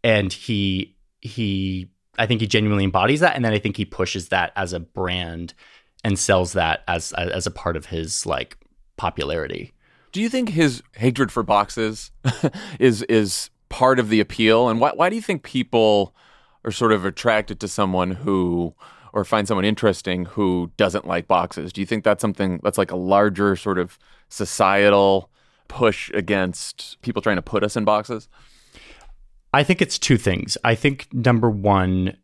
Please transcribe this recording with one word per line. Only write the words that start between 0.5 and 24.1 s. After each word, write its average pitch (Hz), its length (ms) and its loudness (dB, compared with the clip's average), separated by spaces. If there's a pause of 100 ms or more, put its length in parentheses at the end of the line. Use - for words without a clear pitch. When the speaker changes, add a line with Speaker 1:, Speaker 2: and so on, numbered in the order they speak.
Speaker 1:
he, 95 680 -4 (280)
I 113 80 2
think 113 160 0
he 107 60 0
genuinely 104 360 2
embodies 98 360 2
that. 170 160 2
And 123 100 -2
then 110 80 0
I 104 60 0
think 101 180 -4
he 101 80 -2
pushes - 440 -6
that 90 260 0
as 90 180 -4
a 85 60 -6
brand 87 760 -6 (500)
and 101 140 0
sells 92 360 2
that 82 340 0
as, 85 260 -6
as 90 320 -6
a 85 60 -4
part 85 260 -6
of 76 80 -10
his, 82 400 -8
like, 65 320 -6 (400)
popularity. 73 760 -6 (440)
Speaker 2:
Do 214 60 -2
you 233 60 -2
think 247 200 -2
his 151 320 0 (140)
hatred 120 360 0
for 113 120 -2
boxes 107 680 -2 (360)
<laughs> - 340 -6
is, 117 240 4
is 107 480 0 (180)
part 127 300 4
of 107 100 -2
the 110 100 4
appeal? 113 480 4
And 113 140 0
why, 143 140 4
why 175 160 2
do 220 40 -6
you 226 60 -6
think 180 220 -4
people 107 720 2 (500)
are 113 60 -4
sort 113 200 2
of 95 140 2
attracted 107 540 0
to 104 80 -6
someone 92 420 0
who, 90 640 -2 (400)
or 104 100 -2
find 104 240 0
someone 98 160 0
interesting 95 600 0
who 90 500 -2
doesn't 98 300 0
like 87 220 -4
boxes? 87 440 -2
Do 98 100 -10
you 95 40 -2
think 110 180 -4
that's 104 160 2
something 95 440 -2
that's, - 160 -2
like, 95 100 0
a 92 60 -8
larger 98 600 2
sort 95 220 -4
of 90 220 -4 (300)